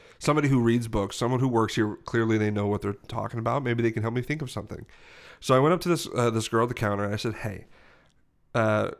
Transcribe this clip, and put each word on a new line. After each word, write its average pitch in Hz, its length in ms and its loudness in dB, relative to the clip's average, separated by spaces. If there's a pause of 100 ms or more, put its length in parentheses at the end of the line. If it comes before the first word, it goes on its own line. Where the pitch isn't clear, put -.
(180)
Somebody 147 320 2
who 135 120 6
reads 117 260 4
books, 101 300 -2
someone 123 220 0
who 135 80 0
works 113 280 2
here, 107 200 0 (100)
clearly 113 320 2
they 107 140 2
know 104 160 -2
what 104 160 -2
they're 101 100 -2 (160)
talking 113 300 -6
about. 120 240 -2
Maybe 120 180 0
they 113 100 4
can 107 120 -4
help 117 100 -2
me 123 80 -2
think 151 220 -6
of 120 80 -10
something. - 340 -12 (540)
So 131 160 2
I 131 40 6
went 156 140 4
up 175 80 0
to 175 80 -4
this, 170 260 0
uh, 120 140 2
this 110 180 -2
girl 113 160 2
at 120 60 0
the 117 60 -6
counter, 101 280 -2
and 101 100 -2
I 107 40 -4
said, 107 160 -4
"Hey, - 320 -10 (880)
uh, 107 460 2